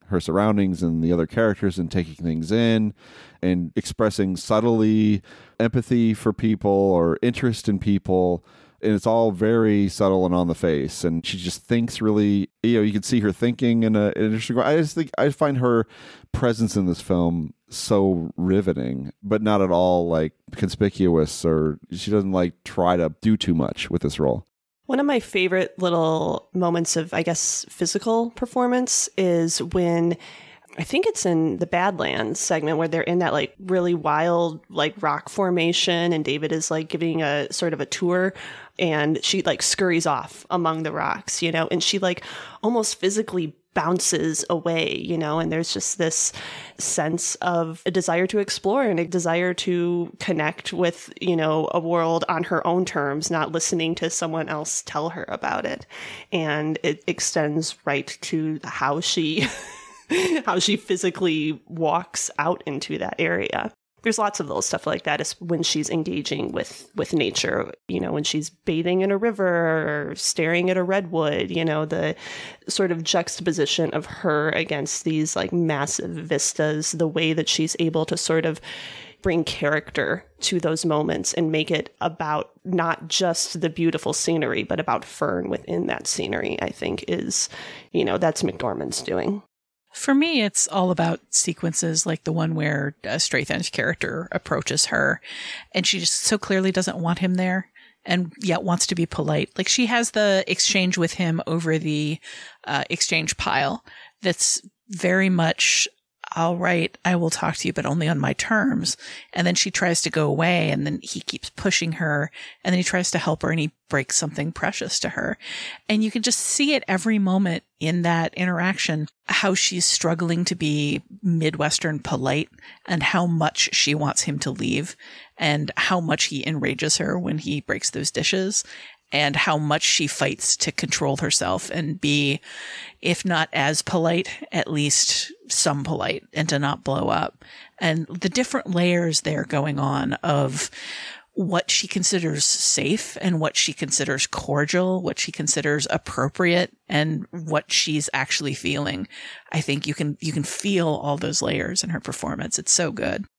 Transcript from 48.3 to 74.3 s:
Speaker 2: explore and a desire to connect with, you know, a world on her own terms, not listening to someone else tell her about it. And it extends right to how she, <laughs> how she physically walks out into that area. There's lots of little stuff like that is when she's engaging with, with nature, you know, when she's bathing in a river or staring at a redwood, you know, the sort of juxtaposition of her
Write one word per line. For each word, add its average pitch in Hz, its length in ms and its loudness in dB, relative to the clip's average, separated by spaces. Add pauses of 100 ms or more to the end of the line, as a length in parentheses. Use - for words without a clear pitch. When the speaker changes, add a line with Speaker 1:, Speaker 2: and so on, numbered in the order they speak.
Speaker 2:
explore 202 460 0
and 190 160 2
a 170 60 0
desire 175 460 0
to 175 680 -2
connect 156 540 -2
with, 170 460 -2
you 180 160 2
know, 156 360 2
a 175 80 0
world 165 500 2
on 170 140 0
her - 240 -2
own 175 180 2
terms, 147 460 -2
not 156 200 0
listening 165 440 0
to 165 160 -2
someone 160 360 -2
else 151 360 -4
tell 160 260 -4
her 170 180 -8
about - 380 -4
it. - 220 -8 (440)
And 156 520 0
it 156 240 -2
extends 160 680 -2 (100)
right 143 360 -2
to 156 420 -2
how 143 380 -2
she, 156 460 0 (480)
<laughs> 349 500 0
how 185 140 2
she 202 180 2
physically 170 880 -2
walks 165 720 -2
out 160 300 0
into 147 320 -6
that - 180 -4
area. - 540 -2 (320)
There's 226 160 0
lots 208 220 -2
of 147 60 -8
little - 140 -4
stuff - 240 -4
like 180 180 -2
that 147 180 0
is - 180 -4
when 170 240 -2
she's 151 260 -2
engaging - 640 -4
with, - 420 -8
with - 200 -4
nature, - 580 0 (160)
you 185 140 -2
know, 180 100 -4
when 147 140 -2
she's 151 240 -2
bathing 175 500 -2
in 196 120 2
a 196 60 2
river 170 920 0
or 139 60 -8
staring 175 540 0
at 185 60 2
a 185 80 2
redwood, 165 640 0
you 170 140 -2
know, 156 220 0
the 156 280 -2 (540)
sort 185 240 0
of 165 140 -4
juxtaposition 170 840 0
of 208 140 -4
her 151 440 0